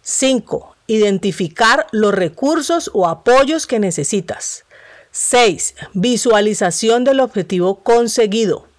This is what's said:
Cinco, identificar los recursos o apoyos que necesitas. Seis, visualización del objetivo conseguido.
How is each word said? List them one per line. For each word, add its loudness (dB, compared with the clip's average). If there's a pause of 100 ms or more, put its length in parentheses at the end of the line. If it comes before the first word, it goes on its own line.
Cinco, -4 (120)
identificar 0
los 2
recursos -2
o 2
apoyos 2
que -2
necesitas. -6 (460)
Seis, 0 (180)
visualización 0
del 2
objetivo -2
conseguido. 0 (120)